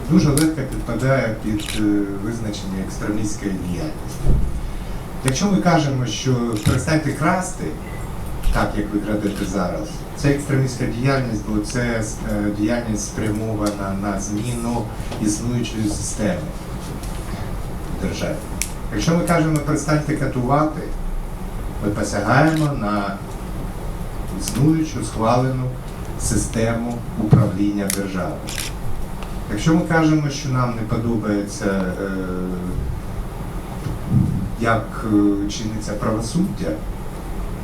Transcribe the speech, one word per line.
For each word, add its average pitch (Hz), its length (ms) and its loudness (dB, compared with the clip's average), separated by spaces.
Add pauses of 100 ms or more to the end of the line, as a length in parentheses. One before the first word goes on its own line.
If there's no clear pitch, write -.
(120)
дуже 160 180 8
легко 151 400 4
підпадає 120 760 0
під, 107 180 -2 (180)
е, - 20 2 (420)
визначення 101 640 -4
екстремістської 101 640 -2
діяльності. 87 760 -4 (1000)
Якщо 170 260 4
ми 185 60 6
кажемо, 143 480 4
що 123 280 0 (320)
перестаньте 143 460 2
красти, 175 520 0 (880)
так, 104 240 2
як - 160 -2
ви 104 60 4
крадете 101 460 0
зараз, 90 420 0 (300)
це 143 120 4
екстремістська 131 560 2
діяльність, 117 640 0
бо 104 100 2
це, 123 220 -2
е, 117 220 0 (540)
діяльність 110 480 0
спрямована 104 960 -2
на 101 200 -2
зміну 117 600 -2 (380)
існуючої 110 680 0
системи 101 520 -2 (1600)
в 92 80 0
державі. 87 280 -2 (580)
Якщо 165 240 2
ми 170 60 2
кажемо, 160 340 4
перестаньте 151 580 0
катувати, 139 640 2 (1040)
ми 104 60 0
посягаємо 123 760 4
на 104 520 0 (1200)
існуючу, 151 640 0
схвалену 127 580 0 (580)
систему 117 760 0 (260)
управління 101 720 4
державою. 95 440 -2 (1120)
Якщо 156 240 2
ми 175 60 6
кажемо, 156 480 4
що 131 200 -4
нам 123 260 2
не 110 60 -2
подобається, 107 840 0
е, 95 440 0 (2500)
як, 113 440 0
е, 101 440 4
чиниться 107 440 -4
правосуддя, 117 800 0 (920)